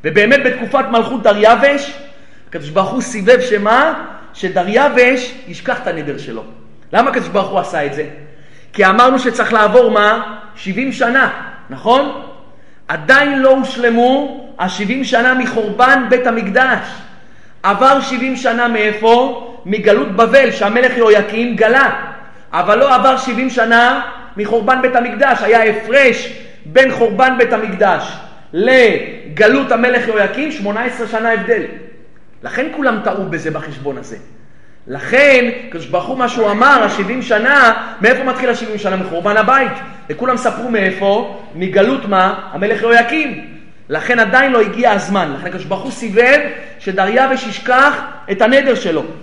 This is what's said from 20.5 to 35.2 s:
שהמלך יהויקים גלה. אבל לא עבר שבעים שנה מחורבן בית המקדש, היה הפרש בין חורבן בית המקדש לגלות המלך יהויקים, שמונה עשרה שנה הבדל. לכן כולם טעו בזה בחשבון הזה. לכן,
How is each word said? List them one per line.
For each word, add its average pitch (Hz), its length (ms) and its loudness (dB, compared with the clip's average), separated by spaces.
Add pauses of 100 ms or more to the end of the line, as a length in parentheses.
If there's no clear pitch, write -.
שהמלך 247 460 0
יהויקים 220 600 2
גלה. 247 340 4 (600)
אבל 196 260 2
לא 269 160 4
עבר 262 220 4
שבעים 254 340 -4
שנה 233 500 2 (360)
מחורבן 226 460 0
בית 254 140 0
המקדש, 240 460 0
היה 220 220 4
הפרש 220 680 0 (340)
בין 254 260 4
חורבן 240 460 2
בית 240 140 2
המקדש 196 640 -2 (360)
לגלות 226 1200 2
המלך 240 360 0
יהויקים, 214 440 -2
שמונה 202 320 -6
עשרה 240 220 -6
שנה 226 260 -2
הבדל. 208 300 0 (800)
לכן 269 240 -6 (100)
כולם 254 280 -2
טעו 196 200 -4
בזה 160 260 -6
בחשבון 135 480 -10
הזה. 117 180 -16 (720)
לכן, 247 640 2 (180)